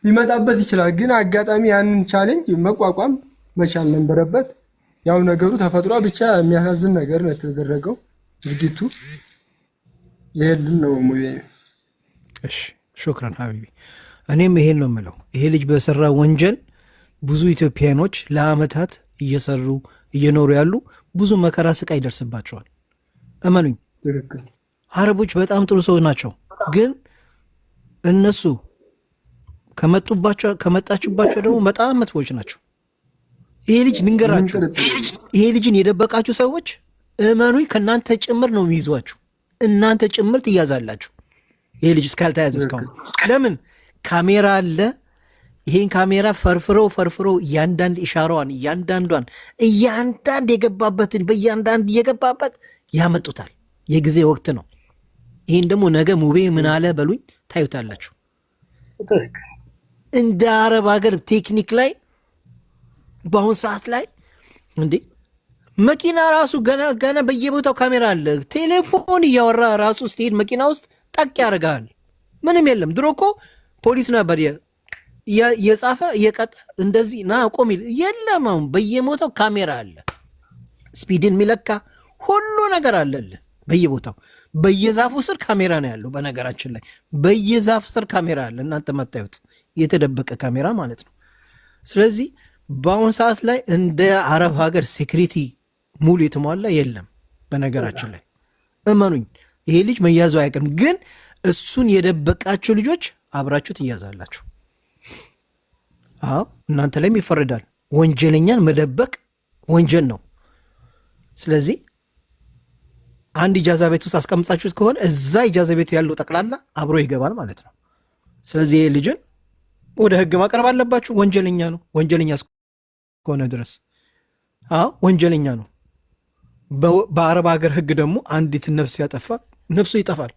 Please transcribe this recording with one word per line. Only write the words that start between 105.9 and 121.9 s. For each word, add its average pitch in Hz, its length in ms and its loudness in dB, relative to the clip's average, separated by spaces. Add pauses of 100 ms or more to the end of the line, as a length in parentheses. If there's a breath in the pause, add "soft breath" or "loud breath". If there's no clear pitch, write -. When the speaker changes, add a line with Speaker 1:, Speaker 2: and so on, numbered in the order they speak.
Speaker 2:
አዎ 139 180 -4 (240)
እናንተ 143 340 -2
ላይም 202 180 2
ይፈረዳል። 147 460 -2 (300)
ወንጀለኛን 160 680 4
መደበቅ 151 500 0 (560)
ወንጀል 165 380 4
ነው። 110 120 -4 (1200)
ስለዚህ 156 380 0 (1600)
አንድ 185 220 0
ኢጃዛ 170 320 2
ቤት 165 140 0
ውስጥ - 140 -6
አስቀምጣችሁት 175 580 -2
ከሆነ 233 280 2
እዛ 151 420 0
ኢጃዛ 175 300 2
ቤት 165 180 0
ያለው 160 240 0
ጠቅላላ 185 380 -4 (220)
አብሮ 151 220 -2
ይገባል 139 360 -2
ማለት 110 260 -12
ነው። - 120 -20 (720)
ስለዚህ 156 300 2
ይሄ 156 140 4
ልጅን 143 280 0 (800)
ወደ 208 200 4
ህግ 175 200 2
ማቅረብ 233 300 0
አለባችሁ። 247 480 0
ወንጀለኛ 185 540 2
ነው። 170 120 -10 (140)